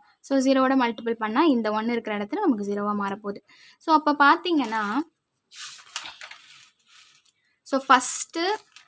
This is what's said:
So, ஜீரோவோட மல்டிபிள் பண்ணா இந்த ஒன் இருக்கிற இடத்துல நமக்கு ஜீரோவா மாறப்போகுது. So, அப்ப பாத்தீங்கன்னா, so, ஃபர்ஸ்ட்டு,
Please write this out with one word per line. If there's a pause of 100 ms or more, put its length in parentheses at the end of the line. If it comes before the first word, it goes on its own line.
(220)
So,
ஜீரோவோட
மல்டிபிள்
பண்ணா
இந்த
ஒன்
இருக்கிற
இடத்துல
நமக்கு
ஜீரோவா
மாறப்போகுது. (360)
So,
அப்ப
பாத்தீங்கன்னா, (2750)
so,
ஃபர்ஸ்ட்டு, (440)